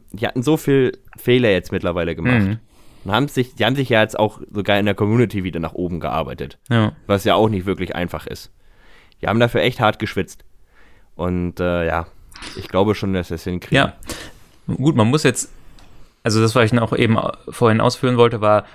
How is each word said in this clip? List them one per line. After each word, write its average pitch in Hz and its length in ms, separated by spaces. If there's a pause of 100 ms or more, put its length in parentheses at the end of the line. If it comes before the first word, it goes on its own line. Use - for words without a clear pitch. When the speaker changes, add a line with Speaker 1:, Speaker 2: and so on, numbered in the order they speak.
(120)
Speaker 1:
die 110 160
hatten 127 160
so 151 120
viel 135 440 (180)
Fehler 123 320
jetzt 90 220
mittlerweile 85 440
gemacht. 107 280
Speaker 2:
Mhm. 104 160 (460)
Speaker 1:
Und 98 60
haben 123 160
sich, - 280
die 107 100
haben 123 100
sich 135 140
ja 110 120
jetzt 107 180
auch 107 200 (120)
sogar 101 260
in 101 80
der 101 100
Community 107 480
wieder 85 160
nach 80 140
oben 87 260
gearbeitet. 71 600 (100)
Speaker 2:
Ja. 113 220 (160)
Speaker 1:
Was 101 160
ja 95 100
auch 110 160
nicht 95 160
wirklich 92 300
einfach 85 320
ist. - 240 (720)
Die - 60
haben 104 120
dafür 117 220
echt 123 180
hart 107 180
geschwitzt. - 460 (720)
Und, 87 440
äh, 87 260
ja, 82 220 (480)
ich - 140
glaube 101 260
schon, 98 180
dass 90 140
sie - 60
es 82 100
hinkriegen. 90 320
Speaker 2:
Ja. 135 180 (800)
Gut, 147 220
man 110 140
muss 151 140
jetzt, - 280 (720)
also 110 180
das, 113 140
was 123 80
ich 107 80
noch 117 260
eben 113 200
au-, - 160 (160)
vorhin 110 320
ausführen 123 340
wollte, 117 240
war, 104 240 (120)